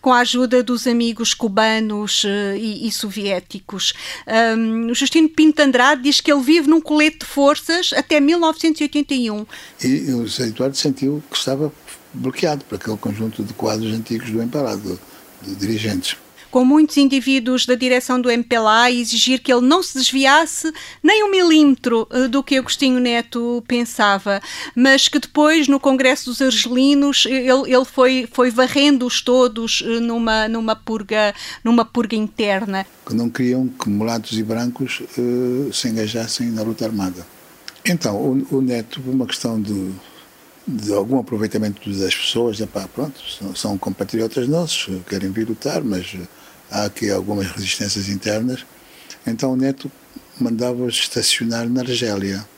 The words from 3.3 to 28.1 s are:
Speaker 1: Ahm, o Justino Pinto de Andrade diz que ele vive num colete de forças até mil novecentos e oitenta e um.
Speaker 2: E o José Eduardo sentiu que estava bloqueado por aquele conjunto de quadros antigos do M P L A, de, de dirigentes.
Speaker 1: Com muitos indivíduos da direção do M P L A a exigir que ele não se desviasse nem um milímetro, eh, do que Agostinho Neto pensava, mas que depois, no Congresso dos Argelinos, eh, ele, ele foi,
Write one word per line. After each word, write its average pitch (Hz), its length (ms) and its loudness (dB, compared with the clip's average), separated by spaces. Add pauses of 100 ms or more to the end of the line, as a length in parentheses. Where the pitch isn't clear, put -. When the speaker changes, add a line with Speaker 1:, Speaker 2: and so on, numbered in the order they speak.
Speaker 1:
Ahm, 226 640 0
o 247 60 0
Justino 311 320 4
Pinto 311 300 4
de 302 60 4
Andrade 262 400 4
diz 277 180 2
que 320 100 2
ele 285 100 4
vive 294 280 4
num 320 100 6
colete 302 400 2
de - 60 -12
forças 302 680 0
até 302 260 2
mil 311 200 4
novecentos 320 400 0
e 302 60 0
oitenta 285 280 -2
e 240 160 -2
um. 214 160 -8 (380)
Speaker 2:
E 131 300 0
o 117 120 -2
José 117 220 -4
Eduardo 127 300 -2
sentiu 143 520 -2
que - 80 -6
estava 139 340 -2 (420)
bloqueado 135 520 -4
por 107 100 -10
aquele 107 220 -6
conjunto 107 460 -6
de 110 100 -8
quadros 110 400 -4
antigos 113 360 -6
do 110 120 -2
M 120 80 -4
P 151 80 -6
L 139 100 -2
A, 107 80 -4
de, 95 220 -8 (440)
de 95 140 -12
dirigentes. 104 600 -4 (360)
Speaker 1:
Com 254 120 4
muitos 294 340 4
indivíduos 262 680 2
da 247 80 2
direção 254 480 0
do 247 80 0
M 240 140 0
P 240 120 -2
L 226 120 2
A 220 160 6
a 247 80 4
exigir 240 500 0
que 262 100 0
ele 247 140 4
não 330 160 6
se 349 160 -8
desviasse 269 760 2 (300)
nem 427 220 4
um 403 80 0
milímetro, 302 800 4
eh, 254 160 0
do 269 160 0
que 285 120 0
Agostinho 262 440 0
Neto 240 680 -2
pensava, 202 720 0 (360)
mas 269 320 6
que 294 100 0
depois, 302 500 4
no 277 120 4
Congresso 262 460 2
dos 247 180 -8
Argelinos, 269 840 2
eh, 254 220 0
ele, 262 260 2
ele 254 120 4
foi, 254 460 2